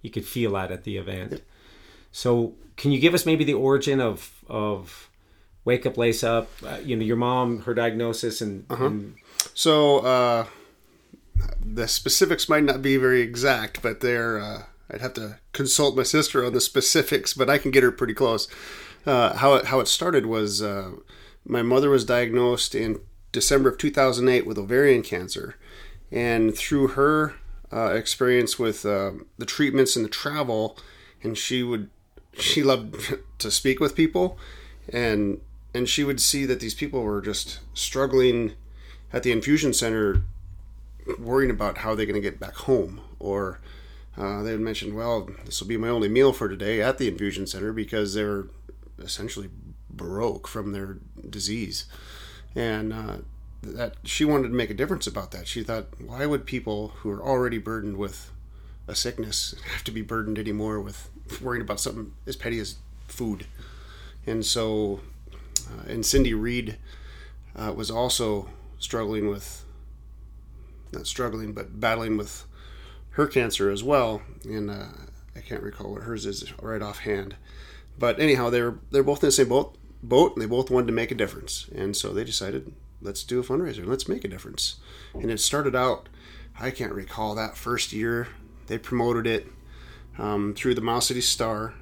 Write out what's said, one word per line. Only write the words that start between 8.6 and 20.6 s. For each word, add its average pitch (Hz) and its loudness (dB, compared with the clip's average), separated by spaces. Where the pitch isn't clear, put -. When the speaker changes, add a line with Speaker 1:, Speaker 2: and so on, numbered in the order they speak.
Speaker 2:
Uh-huh. 123 0
Speaker 1:
and 104 -2
Speaker 2:
So, 151 6
uh, 123 4
the 110 -2
specifics - 2
might 151 6
not 135 2
be 135 4
very 127 6
exact, 120 0
but 110 -4
they're, 117 0
uh, 104 -6
I'd 110 -8
have 123 -6
to 110 -8
consult 139 4
my 131 4
sister 139 4
on 123 0
the 120 4
specifics, - 2
but 135 2
I 143 6
can 139 0
get 127 10
her 123 8
pretty 117 -2
close. 113 2
Uh, 123 6
how 139 8
it, - 4
how 131 4
it 110 2
started 160 4
was, 104 0